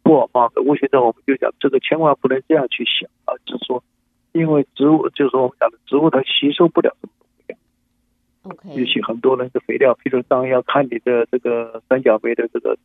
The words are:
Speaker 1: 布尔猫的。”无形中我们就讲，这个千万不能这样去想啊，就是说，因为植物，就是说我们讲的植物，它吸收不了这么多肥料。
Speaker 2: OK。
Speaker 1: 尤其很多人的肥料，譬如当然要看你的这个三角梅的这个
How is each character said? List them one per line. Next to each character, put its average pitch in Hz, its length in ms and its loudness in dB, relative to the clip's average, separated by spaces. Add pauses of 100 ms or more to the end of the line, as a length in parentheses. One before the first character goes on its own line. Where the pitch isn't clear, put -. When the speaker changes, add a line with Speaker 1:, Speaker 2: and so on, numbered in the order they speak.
Speaker 1:
布 156 180 6
尔 117 120 0
猫 120 180 4
的。” 110 120 -4
无 139 140 2
形 - 140 0
中 131 140 4
我 117 80 2
们 - 140 -10
就 139 100 2
讲， 117 220 -2
这 139 120 0
个 135 100 0
千 - 180 -2
万 156 220 2
不 - 80 2
能 131 180 -2
这 160 80 0
样 139 140 2
去 - 160 -8
想 - 240 -4 (160)
啊， - 80 -6 (140)
就 127 100 -10
是 120 80 -12
说， 123 180 -6 (500)
因 165 200 0
为 143 220 2
植 139 140 2
物， 156 220 2
就 - 140 -2
是 131 60 0
说 131 120 0
我 127 60 2
们 - 100 -20
讲 117 120 0
的 - 160 -20
植 135 100 0
物， 156 140 2
它 131 120 2
吸 - 300 -2
收 170 160 4
不 165 120 -2
了 - 200 0
这 107 80 -16
么 - 100 -20
多 - 80 -20 (120)
肥 - 100 -20
料。 - 100 -18 (840)
Speaker 2:
OK。 165 380 -12
Speaker 1:
尤 123 40 -4
其 117 180 -4
很 113 180 -8
多 131 160 2
人 127 160 -6
的 - 80 -4
肥 120 180 -6
料， 127 160 4
譬 - 160 -8
如 127 180 -2
当 127 140 0
然 131 100 -4
要 127 100 2
看 139 220 0
你 120 140 -6
的 117 320 0
这 127 80 0
个 117 500 -6
三 131 140 0
角 110 200 2
梅 117 120 -2
的 117 140 -4
这 - 120 -6
个 113 240 -2